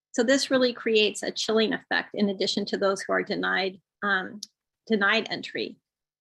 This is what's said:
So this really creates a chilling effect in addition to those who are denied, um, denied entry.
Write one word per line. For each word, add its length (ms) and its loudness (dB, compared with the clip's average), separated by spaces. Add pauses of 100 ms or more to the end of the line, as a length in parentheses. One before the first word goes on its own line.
(120)
So 100 0
this 280 2
really 240 2
creates 480 2
a 80 -4
chilling 420 0
effect 400 -4
in 160 2
addition 380 -2
to 100 -4
those 240 0
who 140 -2
are 80 2
denied, 580 -2 (220)
um, 400 -2 (440)
denied 440 2
entry. 480 -8 (420)